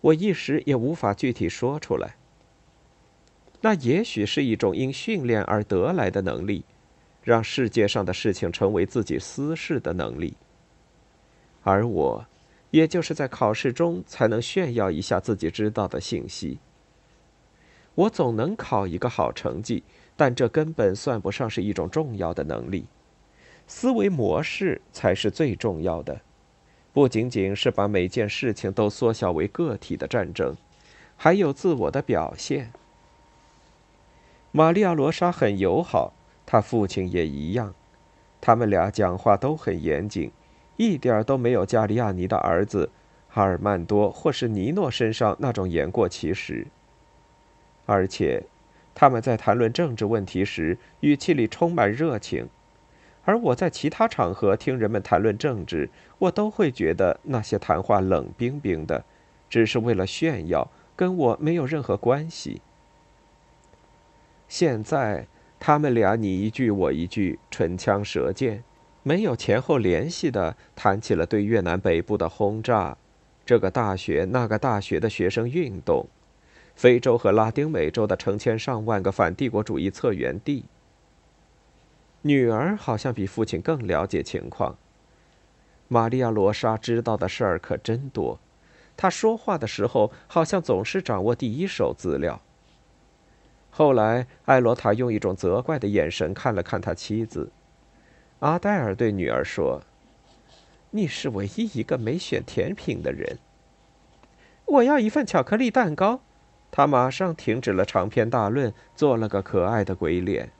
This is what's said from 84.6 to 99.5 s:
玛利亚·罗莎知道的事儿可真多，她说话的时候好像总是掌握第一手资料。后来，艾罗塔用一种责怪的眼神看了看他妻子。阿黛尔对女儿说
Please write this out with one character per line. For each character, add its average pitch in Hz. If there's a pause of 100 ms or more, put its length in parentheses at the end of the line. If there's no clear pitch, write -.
玛 113
利 127
亚· 127
罗 104
莎 113
知 117
道 113
的 92
事 -
儿 90
可 -
真 127
多， 69 (580)
她 185
说 220
话 190
的 120
时 104
候 107 (140)
好 -
像 185
总 107
是 190
掌 98
握 117
第 113
一 170
手 78
资 76
料。 71 (1300)
后 147
来， 117 (200)
艾 135
罗 120
塔 113
用 120
一 107
种 95
责 95
怪 151
的 104
眼 92
神 85
看 120
了 87
看 98
他 90
妻 110
子。 - (880)
阿 156
黛 202
尔 110
对 110
女 90
儿 64
说 67 (1080)